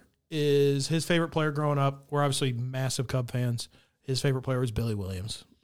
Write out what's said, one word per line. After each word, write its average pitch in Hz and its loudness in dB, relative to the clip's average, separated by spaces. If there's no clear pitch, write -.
is 143 2
his 160 0
favorite 170 2
player 156 0
growing 147 0
up. 139 0
We're 143 2
obviously 139 2
massive 127 -2
Cub 127 -2
fans. 123 -2
His 131 -2
favorite 131 0
player 131 0
was 123 0
Billy 113 -2
Williams. 95 -6